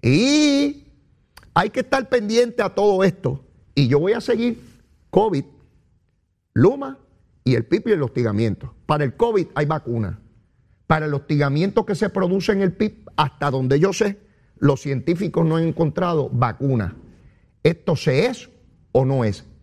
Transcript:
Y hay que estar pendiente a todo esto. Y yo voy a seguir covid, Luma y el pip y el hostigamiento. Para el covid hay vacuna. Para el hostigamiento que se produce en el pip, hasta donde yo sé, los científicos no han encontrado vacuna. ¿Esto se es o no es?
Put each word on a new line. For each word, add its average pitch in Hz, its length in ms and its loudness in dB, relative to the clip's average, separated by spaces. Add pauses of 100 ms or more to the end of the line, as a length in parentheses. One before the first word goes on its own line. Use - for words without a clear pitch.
Y 285 840 2 (640)
hay 196 160 2
que 254 100 -6
estar 269 300 -2
pendiente 240 520 0
a 196 80 0
todo 196 340 2
esto. 147 400 -2 (320)
Y 139 120 2
yo 143 120 2
voy 185 140 0
a 233 80 -4
seguir 233 400 -2 (480)
covid, 185 360 2 (1080)
Luma 269 460 2 (440)
y 131 120 2
el - 100 -2
pip 214 220 -2
y 226 40 2
el 165 120 0
hostigamiento. 113 720 -4 (100)
Para 151 180 0
el 131 120 -4
covid 220 400 0
hay 147 100 -2
vacuna. 120 540 -6 (680)
Para 156 220 -2
el 147 60 -2
hostigamiento 156 720 0
que 202 100 -4
se 202 140 -2
produce 185 420 -2
en 196 100 0
el 185 120 0
pip, - 420 -6
hasta 143 340 -2
donde 131 300 0
yo 185 120 2
sé, 202 280 -2 (400)
los 139 220 2
científicos 165 640 -2
no 160 120 0
han 165 60 0
encontrado 160 640 -2
vacuna. 123 680 -2 (680)
¿Esto 165 320 0
se 147 320 0
es - 220 -8 (420)
o 131 120 2
no 131 220 0
es? 104 200 -4 (180)